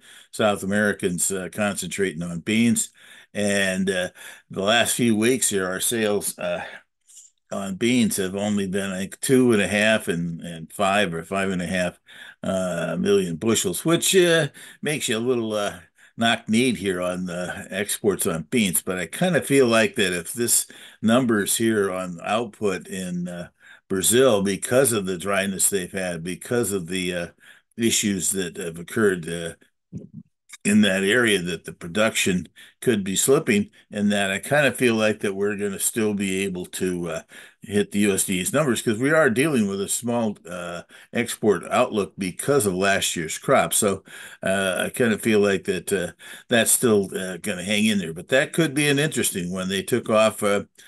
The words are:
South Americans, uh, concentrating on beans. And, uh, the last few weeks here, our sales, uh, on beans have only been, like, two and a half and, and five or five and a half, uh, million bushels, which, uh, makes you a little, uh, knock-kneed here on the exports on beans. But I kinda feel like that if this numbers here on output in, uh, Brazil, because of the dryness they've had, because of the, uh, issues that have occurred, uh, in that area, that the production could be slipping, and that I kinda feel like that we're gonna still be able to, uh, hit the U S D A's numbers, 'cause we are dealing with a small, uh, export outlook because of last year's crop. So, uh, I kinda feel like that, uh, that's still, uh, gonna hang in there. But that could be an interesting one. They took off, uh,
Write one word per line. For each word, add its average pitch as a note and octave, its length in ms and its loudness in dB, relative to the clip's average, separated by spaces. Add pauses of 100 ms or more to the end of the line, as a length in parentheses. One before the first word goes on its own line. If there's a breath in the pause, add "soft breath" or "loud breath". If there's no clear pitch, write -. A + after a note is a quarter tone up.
(320 loud breath)
South G2+ 320 2
Americans, G2 640 0
uh, F#2+ 220 -6
concentrating F#2 720 -4
on E2+ 160 -8
beans. A2+ 500 2 (440 loud breath)
And, G2 540 0
uh, F2+ 220 -2 (400 loud breath)
the G2 120 -4
last G#2+ 340 2
few A#2+ 180 2
weeks A2+ 360 2
here, G2 140 0
our F#2 160 -4
sales, G#2 600 -2
uh, F2 240 -6 (840 loud breath)
on G2 260 -6
beans A#2 400 2
have F#2 200 -2
only G2+ 300 0
been, G2 240 -4
like, F#2+ 320 -6
two B2+ 320 4
and G2+ 80 4
a F2+ 60 0
half G#2+ 380 2
and, E2+ 360 -4
and E2 280 -12
five G2 440 0
or D#2+ 80 -6
five G2 280 -4
and F2+ 120 -4
a F2 40 -6
half, F2+ 320 -4 (440 loud breath)
uh, F2 580 -4
million F#2 360 2
bushels, A2 500 0
which, E3+ 280 2
uh, E3 340 4 (340 loud breath)
makes D3 260 -2
you A2+ 80 0
a - 20 -2
little, A#2 360 -2
uh, G2 260 -4 (380 soft breath)
knock-kneed A2+ 580 2
here F#2 240 -2
on F2+ 240 -4
the F2+ 460 -8
exports G2 560 -2
on E2 240 -2
beans. G2+ 320 2
But F#2 160 -6
I F2 80 -6
kinda F3 340 0
feel C3+ 260 4
like A2 280 4
that F#2+ 180 2
if F2 220 -6
this A2+ 320 0 (340 loud breath)
numbers A2+ 560 2
here A2 340 2
on F#2 320 -6
output G2+ 640 -2
in, F2+ 420 -6
uh, F2 200 -12 (400 loud breath)
Brazil, G#2+ 540 4
because A2+ 500 2
of G2+ 140 -2
the F#2 100 -4
dryness G2 540 -2
they've F2+ 200 -4
had, F2+ 320 -6
because F#2 480 -4
of F#2 180 -4
the, F2+ 260 -4
uh, F2 120 -6 (520 loud breath)
issues G#2 540 0
that F#2 260 -4
have E2+ 200 -8
occurred, F2+ 480 0
uh, E2+ 280 -8 (1120 soft breath)
in G#2 180 4
that G2 220 2
area, G#2+ 360 4
that F#2+ 240 -6
the - 80 -10
production F2+ 720 -2 (340 loud breath)
could G#2+ 220 2
be F#2+ 140 -4
slipping, B2+ 540 2 (200 soft breath)
and G#2 220 0
that G2+ 180 0
I G2 80 -2
kinda C#3 340 2
feel A#2 240 2
like G#2+ 240 2
that G2+ 140 -2
we're G2+ 220 -2
gonna G2 220 -4
still G#2+ 340 -2
be G2 280 -2
able F2+ 260 -4
to, F2+ 420 -4
uh, D#2+ 140 -8 (400 loud breath)
hit G#2 300 -2
the G3+ 80 0
U G#3 120 4
S F#2+ 120 0
D G2 160 0
A's - 120 -4
numbers, C3+ 300 0
'cause G#2+ 160 0
we C3+ 120 0
are D#3 200 4
dealing B2 360 2
with G2 140 -4
a F#2+ 80 -4
small, A#2 480 -2 (100)
uh, F2 360 -10 (300 loud breath)
export A2 580 0
outlook G#2 480 0
because G#2+ 480 0
of F#2 80 2
last G2 420 0
year's D#2+ 220 -6
crop. G#2 340 2
So, - 320 0 (380 loud breath)
uh, F#2+ 440 0
I F#2 40 -6
kinda A2+ 260 2
feel G#2+ 240 2
like G2 240 2
that, F#2 280 -4
uh, F2 200 -2 (360 loud breath)
that's A2+ 240 4
still, G#2 440 4
uh, F#2 220 -6
gonna F2+ 260 -6
hang G#2 220 0
in G#2+ 120 2
there. E2 140 -4
But E2 160 -12
that D3 240 2
could D#3 220 0
be D3 140 2
an C#3 100 2
interesting G#2 520 -2
one. F#2 180 -4
They G2 160 -2
took A#2 260 -2
off, G#2+ 320 4
uh, G2+ 220 0 (240 loud breath)